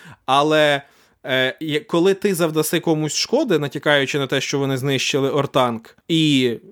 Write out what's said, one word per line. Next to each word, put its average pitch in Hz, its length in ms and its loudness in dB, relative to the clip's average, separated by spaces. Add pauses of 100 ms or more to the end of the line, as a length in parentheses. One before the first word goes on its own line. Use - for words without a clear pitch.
(260)
але, 147 560 2 (440)
е, 131 340 -2
є-, 151 200 -4
коли 175 340 0
ти 190 200 -2
завдаси 156 460 0
комусь 156 360 -2
шкоди, 233 420 0
натякаючи 143 600 0
на 139 80 -2
те, 135 140 -2
що - 180 -4
вони 139 180 -2
знищили 135 540 -2
Ортанг, 127 500 0 (280)
і, 143 480 2 (160)